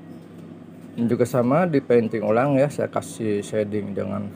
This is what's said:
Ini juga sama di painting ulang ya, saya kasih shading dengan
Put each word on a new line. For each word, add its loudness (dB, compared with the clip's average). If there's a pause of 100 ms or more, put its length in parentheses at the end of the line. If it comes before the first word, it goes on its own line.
(1000)
Ini 2
juga 2
sama 2
di 2
painting 2
ulang 4
ya, 6
saya -2
kasih -2
shading -2
dengan -4